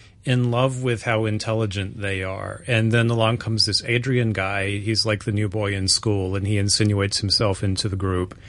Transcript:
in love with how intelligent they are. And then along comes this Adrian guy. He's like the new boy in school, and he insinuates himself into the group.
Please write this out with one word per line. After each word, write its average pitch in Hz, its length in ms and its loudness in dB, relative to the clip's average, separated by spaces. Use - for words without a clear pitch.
in 123 260 2
love 127 320 0
with 120 200 -2
how 110 200 0
intelligent 107 800 -2
they 98 200 -4
are. 98 460 -8
And 110 240 2
then 117 180 4
along 113 280 2
comes 110 280 0
this 107 200 0
Adrian 120 480 0
guy. 98 440 -2
He's 101 280 -2
like 107 180 0
the 113 80 -2
new 104 160 0
boy 101 260 -2
in 95 140 -2
school, 98 480 0
and 98 100 -2
he 104 120 2
insinuates 101 640 2
himself 98 440 0
into 95 240 0
the 95 80 -4
group. 92 420 -2